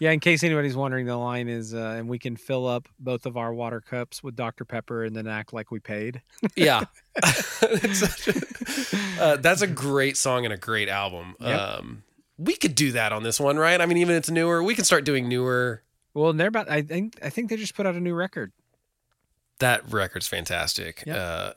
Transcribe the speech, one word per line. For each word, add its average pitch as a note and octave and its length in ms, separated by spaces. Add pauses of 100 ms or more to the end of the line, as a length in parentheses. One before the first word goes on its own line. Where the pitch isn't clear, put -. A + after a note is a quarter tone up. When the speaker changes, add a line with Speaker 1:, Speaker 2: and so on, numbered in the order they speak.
Speaker 1:
Yeah, D#3 100
in D#3 100
case E3+ 240
anybody's D3 320
wondering, C3 300
the B2 100
line A#2+ 320
is, A2+ 240
uh, A2+ 240
"And A#2 100
we A#2+ 120
can A#2+ 180
fill B2+ 280
up B2 220 (140)
both B2+ 240
of A#2+ 100
our A#2 180
water A#2 280
cups - 420
with C3 100
Doctor A#2 300
Pepper A#2 400
and A2 100
then A2 140
act G#2+ 240
like A2 200
we A2 100
paid." A2 400 (180)
<laughs> - 160
Speaker 2:
Yeah. C#3 300 (360)
<laughs> - 20 (380)
It's G#3 380
such - 300
a, G3+ 920
uh, D3+ 140
that's E3+ 260
a G3+ 60
great C#3 480
song B2+ 300
and A2 80
a G2+ 40
great G#2 300
album. F2+ 540
Speaker 1:
Yep. A2 180
Speaker 2:
Um, G#2 440 (340)
we A3 180
could D3 200
do C#3 180
that A2 180
on G#2+ 120
this A2+ 180
one, C#3+ 160
right? E3+ 240
I E3+ 40
mean, E3+ 120
even F3 180
it's D#3+ 160
newer, E3+ 320
we G#3+ 100
can A3 120
start D#3 180
doing C3+ 240
newer. B2 560 (300)
Speaker 1:
Well, D3+ 160
and D#3 100
they're F3 80
about, A3 240
I D3+ 100
think, F3 400
I C#3+ 80
think A3+ 200
they A3 80
just G#3+ 180
put G3+ 100
out F3+ 100
a F3 40
new F3 140
record. E3+ 400 (1080)
Speaker 2:
That A#2+ 320
record's F#2+ 380
fantastic, E2+ 760
Speaker 1:
Yep. D#3 120
Speaker 2:
uh, F2+ 400